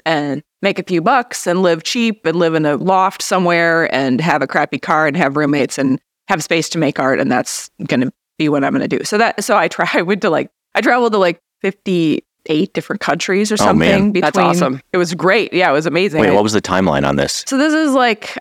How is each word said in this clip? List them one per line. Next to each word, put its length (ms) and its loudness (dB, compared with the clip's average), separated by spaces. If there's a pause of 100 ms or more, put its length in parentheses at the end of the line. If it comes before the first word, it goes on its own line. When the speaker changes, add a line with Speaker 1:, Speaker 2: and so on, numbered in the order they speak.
Speaker 1:
and 380 -2 (180)
make 180 -2
a 40 -6
few 180 -2
bucks 460 -2
and 160 0
live 220 0
cheap 420 -2
and 120 0
live 160 2
in 120 0
a 100 0
loft 460 0
somewhere 720 0
and 260 0
have 220 2
a 40 -2
crappy 320 -2
car 280 0
and 100 -2
have 220 0
roommates 400 0
and 200 0 (300)
have 140 0
space 280 -2
to 80 -6
make 220 0
art. 180 2
And 140 0
that's 380 -4 (160)
gonna 260 0 (260)
be 120 0
what 120 0
I'm 120 -2
gonna 140 -2
do." 160 -2
So 120 -4
that, 260 0
so 140 2
I 120 2
tra-, 220 -4
<laughs> 40 -6
I 80 2
went 180 -2
to, 80 0
like, 220 -2 (240)
I 80 0
traveled 300 2
to, 60 0
like, 220 2 (220)
fifty-eight 1120 -2
different 260 -6
countries 500 -2
or 100 -2
Speaker 2:
Oh, 120 4
man. 260 4
Speaker 1:
something. 220 2
Speaker 3:
That's 160 0
Speaker 1:
Between 100 2
Speaker 3:
awesome. 340 0 (120)
Speaker 1:
It 60 0
was 160 0
great. 380 0
Yeah, 180 2
it 20 2
was 140 2
amazing. 340 0
Speaker 2:
Wait, 100 4
Speaker 1:
I 40 4
Speaker 2:
what 80 4
was 100 2
the 100 2
timeline 440 2
on 100 2
this? 300 -4
Speaker 1:
So 100 -4
this 180 2
is, 180 0
like, 480 0